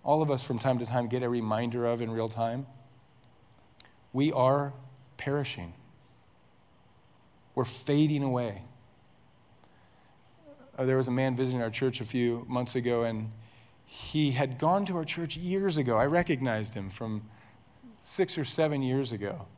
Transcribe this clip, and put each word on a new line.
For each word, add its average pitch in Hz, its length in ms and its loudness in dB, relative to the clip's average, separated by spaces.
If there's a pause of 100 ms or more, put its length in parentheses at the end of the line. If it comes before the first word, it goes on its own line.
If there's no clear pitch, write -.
all 156 180 4
of 151 80 2
us 131 160 0
from 120 140 -2
time 131 180 2
to 120 80 -4
time 120 220 -2
get 123 160 -2
a 120 40 0
reminder 120 560 0
of 117 160 0
in 113 120 -4
real 113 160 -2
time. 117 380 -4 (1500)
We 139 200 4
are 135 400 2 (440)
perishing. 127 560 -4 (1800)
We're 127 100 2
fading 147 580 2
away. 120 400 -2 (2250)
Uh, 131 80 0
there 131 100 4
was 127 120 2
a - 20 -2
man 131 260 2
visiting 127 240 0
our 113 80 0
church 127 320 -2
a 117 40 -6
few 120 440 0
months 123 260 -2
ago, 120 280 2
and 110 280 -2 (540)
he - 460 0
had 131 280 -2
gone 185 280 2
to 180 100 -4
our 160 80 -2
church 160 320 -4
years 180 400 0
ago. 123 220 4
I 127 80 6
recognized 131 680 2
him 98 160 -6
from 107 400 -6 (720)
six - 400 0
or 147 80 -2
seven 147 340 2
years 131 320 0
ago. 101 460 -6